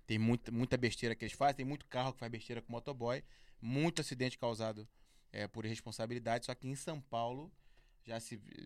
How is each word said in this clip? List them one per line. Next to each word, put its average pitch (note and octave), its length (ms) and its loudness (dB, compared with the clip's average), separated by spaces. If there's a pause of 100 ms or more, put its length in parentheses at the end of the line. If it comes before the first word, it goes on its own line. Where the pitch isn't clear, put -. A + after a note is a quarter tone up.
tem A2 140 2
muita, A2+ 320 4
muita A#2+ 260 2
besteira A#2+ 380 2
que - 100 -6
eles G#2+ 80 -4
fazem, C#3+ 220 4
tem C3+ 100 -4
muito C#3 220 -4
carro B2+ 260 0
que - 60 -12
faz A#2 120 -4
besteira A#2 300 -4
com - 100 -10
motoboy, B2 520 0 (360)
muito C#3 400 4
acidente B2+ 380 0
causado, A2 500 0 (440)
é, G#2 160 -2
por A2 180 -6
irresponsabilidade, A2+ 800 0
só B2+ 80 -4
que C3 140 -8
em C3+ 80 -2
São D3+ 260 -6
Paulo, B2 500 -2 (520)
já A2+ 160 -4
se, A2+ 200 -8 (260)